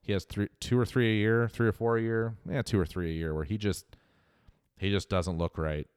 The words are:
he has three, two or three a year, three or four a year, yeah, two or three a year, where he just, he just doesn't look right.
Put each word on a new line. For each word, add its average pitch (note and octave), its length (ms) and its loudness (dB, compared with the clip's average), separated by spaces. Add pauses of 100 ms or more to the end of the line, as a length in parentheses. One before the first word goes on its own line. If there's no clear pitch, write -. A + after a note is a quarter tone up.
he G#2+ 120 -2
has F#2+ 120 -2
three, - 240 -4 (100)
two B2 200 2
or A#2+ 60 4
three A#2 260 2
a A2 40 4
year, A2+ 340 2
three A#2 180 0
or G#2+ 40 4
four A#2 260 0
a A2+ 40 0
year, A2+ 340 -2 (140)
yeah, C#3 120 -2
two A2 180 0
or F2+ 60 2
three E2+ 260 -4
a - 20 -4
year, D#2+ 200 -2
where D#2 100 -2
he G2 140 -4
just, G#2 280 -2 (920)
he F#2+ 120 -2
just G2 200 0
doesn't F2+ 280 0
look E2 200 -2
right. D2+ 400 -4